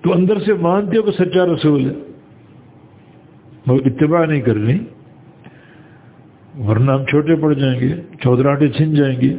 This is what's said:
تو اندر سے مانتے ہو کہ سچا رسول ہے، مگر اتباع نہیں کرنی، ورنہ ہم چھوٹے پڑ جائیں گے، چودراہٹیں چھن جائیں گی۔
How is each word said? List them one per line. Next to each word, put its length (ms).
تو 120
اندر 260
سے 140
مانتے 440
ہو 40
کہ 100
سچا 340
رسول 440
ہے، 60
مگر 200
اتباع 400
نہیں 160
کرنی، 360
ورنہ 240
ہم 140
چھوٹے 300
پڑ 180
جائیں 260
گے، 100
چودراہٹیں 440
چھن 260
جائیں 280
گی۔ 180